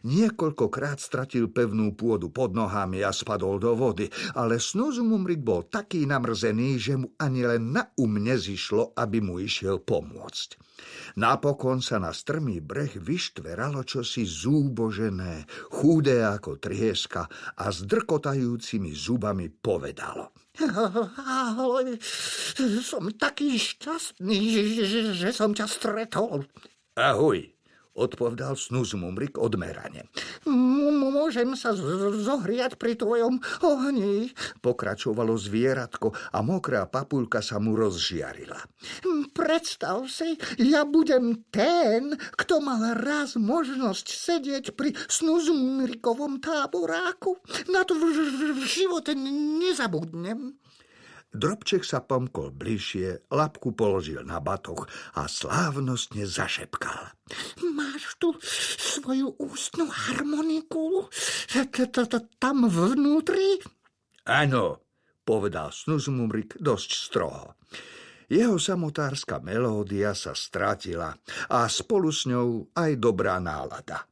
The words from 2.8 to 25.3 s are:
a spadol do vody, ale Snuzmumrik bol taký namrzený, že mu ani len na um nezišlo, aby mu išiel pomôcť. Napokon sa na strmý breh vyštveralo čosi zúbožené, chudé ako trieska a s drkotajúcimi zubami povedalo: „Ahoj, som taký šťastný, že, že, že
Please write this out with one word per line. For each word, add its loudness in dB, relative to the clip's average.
a 2
spadol -2
do 4
vody, 0
ale 2
Snuzmumrik 0
bol 0
taký -2
namrzený, 2
že 0
mu -4
ani 2
len 2
na 2
um 4
nezišlo, 0
aby 0
mu -2
išiel -2
pomôcť. -4
Napokon 2
sa 0
na -2
strmý -4
breh -6
vyštveralo -4
čosi -2
zúbožené, 0
chudé 6
ako -2
trieska -2
a 0
s -6
drkotajúcimi 0
zubami -2
povedalo: -4
„Ahoj, 0
som -4
taký 0
šťastný, -2
že, 4
že, 2
že 0